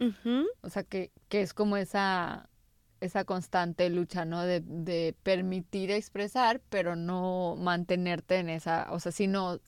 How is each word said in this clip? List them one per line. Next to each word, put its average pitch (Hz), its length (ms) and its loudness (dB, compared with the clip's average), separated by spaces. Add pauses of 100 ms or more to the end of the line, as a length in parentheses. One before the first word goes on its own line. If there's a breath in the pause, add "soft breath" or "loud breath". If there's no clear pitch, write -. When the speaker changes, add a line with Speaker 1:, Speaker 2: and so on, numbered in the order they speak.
Speaker 1:
Ujú. 240 460 0 (160)
Speaker 2:
o - 60 -10
sea, 196 140 -6
que, 185 300 -6 (160)
que 208 140 2
es 196 120 -4
como 208 220 2
esa, 190 720 0 (520)
esa 190 240 -2
constante 180 640 0
lucha, 175 360 0
¿no? 165 180 -4
De, 180 240 2
de 165 560 -2
permitir 185 720 0
expresar, 220 680 0 (100)
pero 175 260 0
no 180 600 0
mantenerte 175 800 0
en 175 100 0
esa, 165 420 0
o 170 80 -4
sea, 170 140 -4
sino 190 560 0